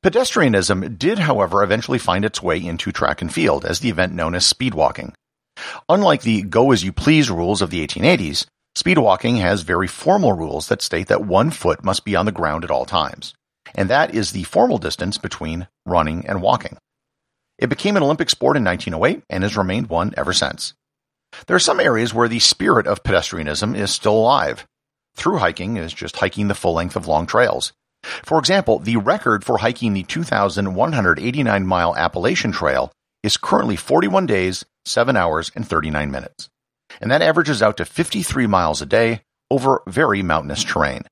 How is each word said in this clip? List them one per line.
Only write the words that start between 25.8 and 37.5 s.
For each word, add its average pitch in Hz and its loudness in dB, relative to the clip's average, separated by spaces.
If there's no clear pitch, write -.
just - -12
hiking 101 0
the 101 0
full 87 0
length 82 -4
of - -6
long 80 0
trails. - 0
For - -2
example, 180 2
the 113 -2
record 113 0
for 117 0
hiking 113 0
the 95 -2
two 165 -4
thousand 98 0
one 131 0
hundred 92 2
eighty-nine 113 0
mile 87 0
Appalachian 98 0
Trail 67 -2
is 104 0
currently 120 0
forty-one 101 0
days, 92 0
seven 120 0
hours, 82 0
and - -6
thirty-nine 76 -2
minutes. - -12
And 120 0
that 151 4
averages 151 2